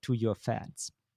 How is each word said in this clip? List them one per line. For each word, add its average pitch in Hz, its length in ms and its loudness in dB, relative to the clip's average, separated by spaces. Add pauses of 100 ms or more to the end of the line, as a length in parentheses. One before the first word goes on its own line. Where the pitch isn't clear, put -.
to 131 120 0
your 113 220 4
fans, - 560 -6 (260)